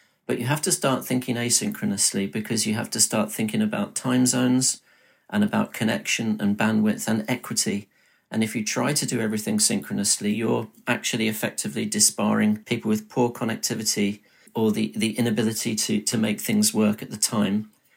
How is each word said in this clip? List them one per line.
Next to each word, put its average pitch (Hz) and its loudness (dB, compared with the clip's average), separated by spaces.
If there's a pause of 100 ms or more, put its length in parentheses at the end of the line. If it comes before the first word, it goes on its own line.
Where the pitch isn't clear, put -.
(260)
but - -2
you 123 -4
have 147 0
to 180 2
start 131 0
thinking 127 0
asynchronously 104 0
because 110 -2
you 107 0
have 110 -4
to 113 -2
start 107 2
thinking 110 0
about 107 -2
time 127 2
zones 127 2 (480)
and 104 2
about 107 0
connection 110 0
and 104 2
bandwidth 107 2
and 110 0
equity. 110 -4 (420)
And 110 0
if 107 -6
you 110 -2
try 131 -2
to - -2
do 120 -2
everything 107 0
synchronously, 101 0
you're 117 0 (180)
actually 110 0
effectively - -4
disbarring 107 2
people 113 -4
with 107 0
poor 123 2
connectivity 110 -2 (340)
or 110 4
the, 107 0
the 107 -2
inability 113 0
to, 107 0
to - -2
make 110 0
things 107 2
work 107 2
at - -12
the 104 -12
time. 104 0 (260)